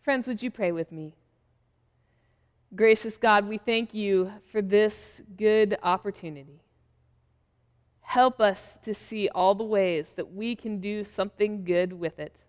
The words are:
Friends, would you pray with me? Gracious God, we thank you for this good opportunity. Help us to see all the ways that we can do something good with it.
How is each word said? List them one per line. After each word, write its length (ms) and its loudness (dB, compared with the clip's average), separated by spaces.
Friends, 160 0
would 160 -6
you 80 -4
pray 220 -2
with 200 -4
me? 220 -14
Gracious 400 2
God, 320 4
we 120 -8
thank 340 -2
you 380 0
for 80 -2
this 640 0
good 460 2
opportunity. 800 -6
Help 400 2
us 400 0
to 140 -8
see 340 -4
all 240 2
the 100 -2
ways 520 0
that 180 -8
we 220 -6
can 240 -8
do 240 -6
something 600 -2
good 300 0
with 240 -8
it. 180 -14